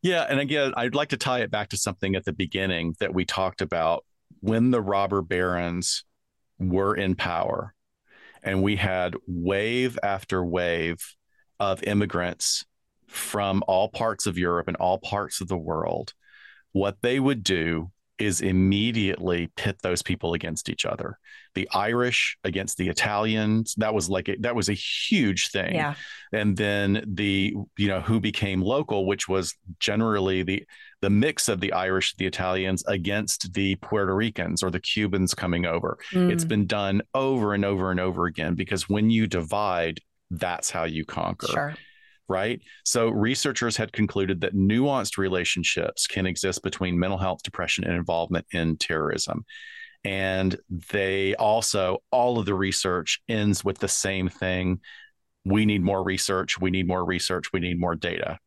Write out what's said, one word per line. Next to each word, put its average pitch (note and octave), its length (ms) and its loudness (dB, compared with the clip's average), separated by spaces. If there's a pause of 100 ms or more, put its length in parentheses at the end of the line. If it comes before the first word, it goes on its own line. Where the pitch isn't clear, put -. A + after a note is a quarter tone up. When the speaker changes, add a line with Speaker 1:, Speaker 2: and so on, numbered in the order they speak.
Speaker 1:
Yeah. E3+ 280 2
And C3+ 100 2
again, C#3 360 0
I'd A#2+ 200 -2
like D3 140 0
to C#3 80 -2
tie B2+ 220 0
it A2+ 100 0
back G#2 200 -2
to - 80 -6
something F#2+ 380 -2
at F#2 100 -2
the E2+ 80 -2
beginning F2 680 -2
that F2+ 140 -2
we F#2 120 2
talked F#2+ 360 -2
about E2 420 0 (380)
when A2+ 300 4
the A#2+ 100 4
robber G2 400 2
barons F2+ 840 0 (560)
were F#2+ 360 2
in F#2+ 200 0
power - 580 -2 (720)
and F#2+ 180 0
we G2+ 140 2
had F#2 400 0 (120)
wave G#2 760 0
after F#2+ 400 -2
wave E2+ 600 0 (560)
of F#2+ 240 0
immigrants F2+ 800 0 (420)
from G2+ 600 -2
all F#2+ 220 4
parts A2+ 380 -2
of F2 100 -2
Europe F2 300 0
and F2+ 100 -4
all F#2 220 2
parts - 400 -4
of F#2 80 -8
the F#2 100 -2
world. E2 560 -4 (600)
What G2 280 0
they B2 180 2
would C3 240 2
do E2+ 480 0 (280)
is G#2 220 0
immediately F#2+ 1120 2
pit - 260 -4
those F2+ 200 0
people E2+ 320 -2
against E2+ 360 -6
each - 160 -4
other. - 320 -6 (380)
The F#2+ 180 -2
Irish A#2 680 0
against F#2+ 340 -4
the F2+ 100 0
Italians. G#2+ 880 0
That A2 160 2
was G#2 160 0
like F#2 200 0
a, G2 100 0
that A#2+ 160 -2
was G2+ 140 0
a G#2 40 2
huge - 760 0
thing. F#2+ 260 -2
Speaker 2:
Yeah. D3 200 -2 (360)
Speaker 1:
And G#2 240 2
then G2+ 520 2
the, G2 480 0 (220)
you G2+ 100 2
know, F#2+ 140 0
who A2 180 2
became G2 420 0
local, G#2+ 460 0
which G2+ 200 0
was F#2 280 0 (240)
generally G#2 640 2
the, F#2+ 200 -2 (380)
the G2+ 80 2
mix A2+ 400 4
of G2 100 0
the G2 140 -2
Irish, F#2 420 0
the F#2+ 120 -2
Italians F#2 600 0
against G2 640 -2
the F#2+ 240 0
Puerto G2 380 0
Ricans F#2 480 -2
or F#2 80 0
the F2+ 80 -2
Cubans G2 540 0
coming F2 320 -2
over. E2+ 320 -2 (140)
Speaker 2:
Mm. F3+ 200 2
Speaker 1:
It's E3+ 140 0
been G#2 220 2
done G2+ 340 0 (140)
over C3 400 2
and G2+ 100 2
over F#2+ 260 0
and F2+ 80 2
over F2+ 260 0
again, E2 300 -2
because F2+ 320 -2
when G#2+ 220 4
you A2+ 180 4
divide, E2+ 720 0 (300)
that's F2 400 -4
how E2+ 160 -2
you D#2+ 180 -2
conquer. - 440 -4
Speaker 2:
Sure. D3 260 -2 (560)
Speaker 1:
Right? G2 320 0 (240)
So A#2 240 2
researchers A#2 680 0
had A2+ 160 -2
concluded G2 500 0
that G2 140 -2
nuanced A2 600 2
relationships F2+ 920 0
can F#2+ 180 -2
exist F#2 380 -2
between F#2 340 0
mental F#2 200 2
health, F#2 260 -2
depression, - 400 -4
and F2 120 0
involvement E2+ 580 0
in E2 240 2
terrorism. D#2 680 -2 (600)
And F#2+ 500 0 (360)
they G2 440 2
also, G#2+ 640 2 (140)
all B2 280 4
of G2+ 60 0
the G2 100 0
research F#2 720 0
ends G#2 380 2
with G2 140 0
the G2+ 100 0
same F#2+ 400 0
thing. F#2 500 -2 (640)
We G#2 220 4
need G#2 180 4
more F#2+ 180 2
research. F#2+ 580 0
We F#2 120 2
need F#2 160 0
more F2+ 160 0
research. F2+ 480 -2
We F#2+ 80 -2
need F2 180 -2
more F2 160 0
data. E2+ 540 -4